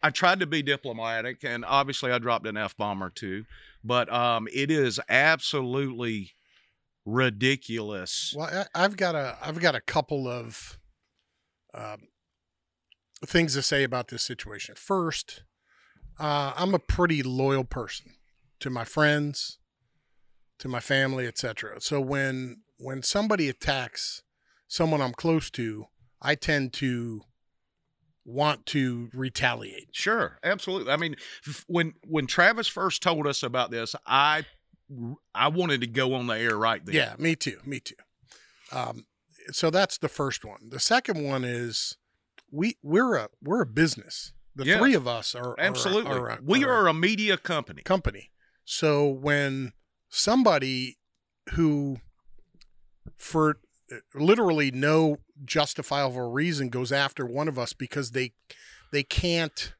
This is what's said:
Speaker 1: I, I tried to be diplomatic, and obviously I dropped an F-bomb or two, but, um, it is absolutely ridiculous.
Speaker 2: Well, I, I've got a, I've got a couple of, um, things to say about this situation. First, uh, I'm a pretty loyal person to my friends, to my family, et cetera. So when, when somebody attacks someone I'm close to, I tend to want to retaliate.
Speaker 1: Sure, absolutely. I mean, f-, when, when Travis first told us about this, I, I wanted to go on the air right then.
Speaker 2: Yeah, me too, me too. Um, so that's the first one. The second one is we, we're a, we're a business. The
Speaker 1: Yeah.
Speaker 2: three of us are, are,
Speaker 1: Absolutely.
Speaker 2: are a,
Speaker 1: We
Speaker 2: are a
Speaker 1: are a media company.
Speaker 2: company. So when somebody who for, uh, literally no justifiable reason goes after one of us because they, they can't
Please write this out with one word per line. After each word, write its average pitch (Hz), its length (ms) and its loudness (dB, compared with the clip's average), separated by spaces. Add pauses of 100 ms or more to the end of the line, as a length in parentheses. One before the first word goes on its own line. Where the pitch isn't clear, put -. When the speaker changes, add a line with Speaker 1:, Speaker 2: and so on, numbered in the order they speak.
Speaker 1:
I, 151 40 2
I - 40 4
tried 185 300 4
to 175 40 2
be 156 160 -2
diplomatic, 117 800 -4
and 120 220 -6
obviously 135 460 2
I 123 80 2
dropped 113 260 0
an 107 100 -6
F-bomb 104 460 -4
or 92 80 -6
two, 101 360 -8 (380)
but, 120 300 0
um, 120 400 0
it 139 160 -2
is 135 300 2 (100)
absolutely 127 1200 2 (680)
ridiculous. 113 1300 -2
Speaker 2:
Well, 165 380 -6
I, 170 80 2
I've 202 120 2
got 180 200 0
a, 127 260 -4
I've 156 180 -6
got 165 140 4
a 123 80 -2
couple 139 460 -2
of, 117 500 -10 (960)
um, 107 360 -14 (1160)
things 165 300 2
to 139 80 -2
say 143 200 2
about 123 260 -4
this 123 120 -8
situation. - 560 -10
First, - 640 -4 (800)
uh, 147 360 0
I'm 185 200 0
a 160 40 2
pretty 165 440 2
loyal 135 400 0
person - 480 -10 (480)
to 139 100 -8
my 120 140 -6
friends, 147 760 0 (1000)
to - 80 -10
my 123 120 -4
family, 135 460 0
et 117 140 -6
cetera. 110 420 -8
So 147 180 0
when, 131 640 -2 (160)
when 131 260 -8
somebody 202 440 0
attacks - 760 -4 (460)
someone 160 340 2
I'm 123 120 0
close 160 380 0
to, 110 340 -6 (360)
I 147 140 2
tend 143 380 0
to 120 480 -4 (1040)
want 135 420 0
to 123 460 -2
retaliate. 123 800 -4
Speaker 1:
Sure, - 520 -2
absolutely. 185 480 -2
I 147 60 2
mean, 160 180 -4 (320)
f-, 147 200 -12
when, 170 260 0 (120)
when 156 220 0
Travis 214 400 4
first - 340 -2
told 156 260 2
us 139 160 -2
about 123 280 -2
this, 113 240 -6 (100)
I, 147 400 4 (880)
I 120 140 4
wanted 156 340 2
to 123 60 -4
go 127 260 0
on 123 140 -2
the 113 60 0
air 113 240 0
right 110 280 0
then. - 100 -4
Speaker 2:
Yeah, 117 220 0
me 160 180 0
too, - 300 -8
me 135 140 -8
too. - 160 -14 (760)
Um, 120 320 -6 (460)
so 165 180 2
that's 185 280 2
the 151 120 -4
first - 340 -4
one. 110 260 -18
The 131 100 -12
second 220 440 2
one 135 220 0
is 120 520 -4 (540)
we, 185 300 -2
we're 202 340 2
a, 110 140 -2 (120)
we're 190 200 0
a 165 60 2
business. 123 640 -2 (220)
The 135 100 -6
Speaker 1:
Yeah. 190 140 4
Speaker 2:
three 254 160 8
of 131 120 2
us 113 280 -4
are, 123 160 -6
are, - 80 -10
Speaker 1:
Absolutely. 190 520 0
Speaker 2:
are 123 180 -2
a, 113 140 -6
Speaker 1:
We 220 220 4
Speaker 2:
are 262 60 2
a 220 120 6
Speaker 1:
are 180 40 6
a 160 60 6
media 196 440 2
company. 143 460 -4
Speaker 2:
company. 117 480 0 (340)
So 147 420 2
when 135 640 0 (360)
somebody 135 880 4 (560)
who 143 440 2 (1160)
for, 156 420 2 (340)
uh, 123 60 -14 (160)
literally 160 580 4
no 147 460 4 (260)
justifiable 135 880 -2
reason 143 380 0
goes 123 220 -4
after 139 340 0
one 135 220 -4
of 139 120 -4
us 120 140 -4
because 131 380 -6
they, 127 220 -2 (580)
they 143 120 0
can't - 760 -2